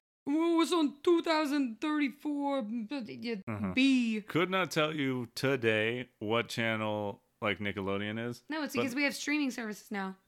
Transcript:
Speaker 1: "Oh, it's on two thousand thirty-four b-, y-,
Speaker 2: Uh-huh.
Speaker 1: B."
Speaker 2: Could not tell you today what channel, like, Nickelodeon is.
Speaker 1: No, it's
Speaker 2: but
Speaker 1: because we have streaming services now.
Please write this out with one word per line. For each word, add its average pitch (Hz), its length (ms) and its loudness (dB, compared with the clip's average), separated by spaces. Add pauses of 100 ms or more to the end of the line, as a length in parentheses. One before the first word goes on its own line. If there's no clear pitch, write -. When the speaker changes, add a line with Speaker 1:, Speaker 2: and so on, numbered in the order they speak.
(280)
Speaker 1:
"Oh, 330 340 2
it's 294 100 0
on 320 220 2 (100)
two 339 200 6
thousand 294 580 0
thirty-four 285 800 0
b-, 214 260 -6 (360)
y-, 226 240 -4
Speaker 2:
Uh-huh. 110 260 -2
Speaker 1:
B." 247 540 4
Speaker 2:
Could 180 240 2
not 185 200 0
tell 156 240 0
you 131 400 -2
today 117 720 2 (120)
what 110 280 0
channel, 107 760 -2 (200)
like, 101 180 0
Nickelodeon 101 580 -2 (120)
is. 120 200 -10
Speaker 1:
No, 302 140 -4
it's - 120 -6
Speaker 2:
but 240 80 2
Speaker 1:
because 247 120 -4
we 285 80 0
have 285 120 0
streaming 294 360 -2
services 220 400 -8
now. 190 240 -6 (120)